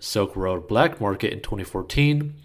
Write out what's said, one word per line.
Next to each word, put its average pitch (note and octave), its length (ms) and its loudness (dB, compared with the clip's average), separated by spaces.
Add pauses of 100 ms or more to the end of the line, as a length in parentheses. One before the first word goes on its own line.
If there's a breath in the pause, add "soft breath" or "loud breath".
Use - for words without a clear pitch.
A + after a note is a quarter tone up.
Silk G2 320 0
Road F#2 320 -2
black D3 320 4
market G2 320 0
in - 80 -6
twenty G2+ 240 -6
fourteen, D3 680 0 (120)